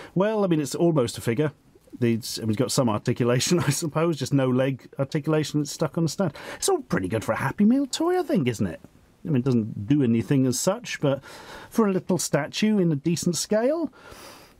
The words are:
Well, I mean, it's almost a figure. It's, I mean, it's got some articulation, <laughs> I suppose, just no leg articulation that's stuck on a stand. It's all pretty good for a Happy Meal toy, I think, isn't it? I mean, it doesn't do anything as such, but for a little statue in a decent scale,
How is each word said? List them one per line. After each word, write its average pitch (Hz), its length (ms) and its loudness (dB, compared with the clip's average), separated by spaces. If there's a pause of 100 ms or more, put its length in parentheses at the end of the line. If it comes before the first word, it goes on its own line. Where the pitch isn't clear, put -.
(140)
Well, 208 300 0
I - 20 2
mean, 165 140 2
it's 143 140 -4
almost 156 420 2
a - 60 -12
figure. 139 300 0 (500)
It's, 113 360 0
I - 40 -12
mean, 110 80 -2
it's 104 80 0
got 117 120 0
some 127 200 2
articulation, 123 720 0
<laughs> 131 60 -4
I 143 40 2
suppose, 156 480 -2
just 131 160 -2
no 131 160 2
leg 131 480 0
articulation 151 640 0
that's 143 120 -6
stuck - 240 -4
on 170 80 2
a 156 40 2
stand. 151 260 -2 (220)
It's - 120 -4
all 359 140 0
pretty - 260 -2
good 110 160 -2
for - 80 0
a - 40 -4
Happy - 280 0
Meal 269 220 4
toy, 349 320 0
I 359 60 0
think, 233 220 0
isn't 117 200 0
it? 80 140 -8 (440)
I 185 40 -6
mean, 151 80 2
it 120 80 2
doesn't 113 420 0
do 147 160 4
anything 120 440 2
as 123 140 0
such, - 400 -2
but 139 220 0 (480)
for 226 160 2
a 196 60 2
little 185 260 0
statue 208 600 0
in 170 140 4
a 151 40 2
decent 165 400 -2
scale, 269 540 0 (680)